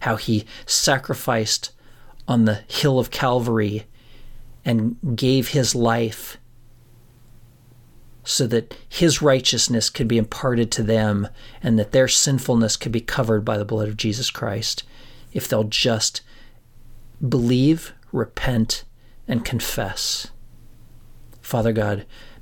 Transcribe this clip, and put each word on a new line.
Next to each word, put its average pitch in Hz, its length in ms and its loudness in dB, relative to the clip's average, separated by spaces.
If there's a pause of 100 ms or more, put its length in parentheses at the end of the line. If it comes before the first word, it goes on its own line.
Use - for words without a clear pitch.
how 113 160 0
he 107 280 0 (200)
sacrificed - 1080 0 (560)
on 120 160 4
the 107 240 2
hill 135 320 2
of 113 120 -2
Calvary 117 760 0 (800)
and 117 320 0 (180)
gave 131 340 2
his 127 240 2
life 117 640 0 (1900)
so 127 200 0
that 113 280 -2 (140)
his 165 320 2
righteousness 123 720 2
could 120 160 -2
be 117 100 2
imparted 117 540 0
to - 100 -2
them 107 460 2 (340)
and 113 160 2
that 104 140 2
their 131 160 6
sinfulness 123 680 2
could - 160 -6
be 113 80 0
covered 110 460 0
by 113 100 0
the 104 80 -2
blood 107 240 -2
of 104 80 -6
Jesus 110 360 -2
Christ, 107 500 -4 (500)
if - 160 -4
they'll 107 180 2
just - 560 0 (1080)
believe, 127 640 2 (180)
repent, 117 720 0 (440)
and 117 180 -2
confess. - 840 -4 (1080)
Father 113 320 0
God, 104 360 -2 (340)